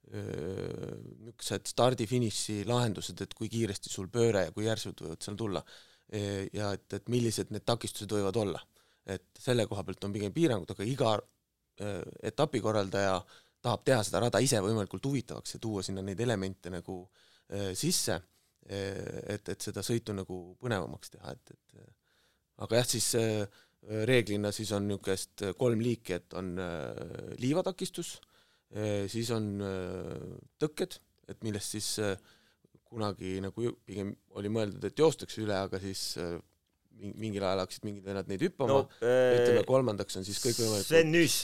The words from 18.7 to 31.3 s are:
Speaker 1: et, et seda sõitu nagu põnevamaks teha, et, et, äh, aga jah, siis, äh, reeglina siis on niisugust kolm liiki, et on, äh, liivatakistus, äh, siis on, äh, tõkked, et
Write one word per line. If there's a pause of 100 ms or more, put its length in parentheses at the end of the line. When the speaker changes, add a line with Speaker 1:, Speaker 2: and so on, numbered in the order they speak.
Speaker 1:
et,
et
seda
sõitu
nagu (160)
põnevamaks
teha,
et,
et,
äh, (400)
aga
jah,
siis,
äh, (400)
reeglina
siis
on
niisugust
kolm
liiki,
et
on,
äh,
liivatakistus, (540)
äh,
siis
on, (160)
äh, (300)
tõkked, (300)
et